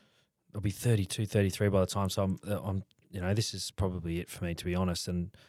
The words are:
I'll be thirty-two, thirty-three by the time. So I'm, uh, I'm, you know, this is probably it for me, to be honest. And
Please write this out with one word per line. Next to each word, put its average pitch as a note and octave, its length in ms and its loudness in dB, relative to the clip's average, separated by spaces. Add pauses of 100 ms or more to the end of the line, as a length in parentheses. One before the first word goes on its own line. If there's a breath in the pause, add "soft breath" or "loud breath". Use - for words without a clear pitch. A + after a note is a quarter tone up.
(560 loud breath)
I'll G2+ 60 -6
be G2 100 0
thirty-two, G#2 560 0
thirty-three G2+ 420 2
by G2 120 4
the F#2 40 6
time. G2 240 0
So G2+ 140 0
I'm, F#2+ 160 0 (100)
uh, G2+ 140 -2
I'm, G2 200 -2 (280)
you F#2+ 100 -6
know, F#2 120 2
this G#2 200 0
is - 180 -8
probably F2 480 -2
it - 100 -8
for - 140 -8
me, E2+ 120 -2
to - 100 -8
be F2 80 0
honest. F2+ 340 0
And F2+ 220 -2 (180 soft breath)